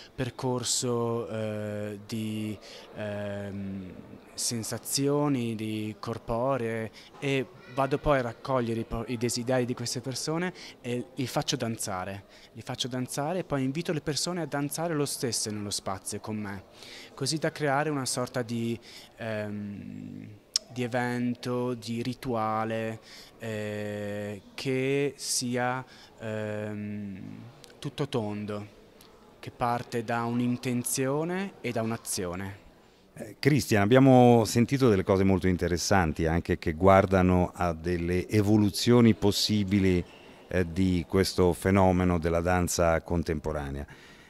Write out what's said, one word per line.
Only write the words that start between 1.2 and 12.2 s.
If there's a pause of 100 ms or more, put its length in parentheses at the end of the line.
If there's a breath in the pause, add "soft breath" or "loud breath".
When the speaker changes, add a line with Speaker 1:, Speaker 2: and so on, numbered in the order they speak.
Speaker 1:
eh,
di, (380 loud breath)
ehm, (400)
sensazioni,
di
corporee, (280 loud breath)
e (280)
vado
poi
a
raccogliere
i
po-,
i
desideri
di
queste
persone (280 loud breath)
e
li
faccio
danzare, (280 loud breath)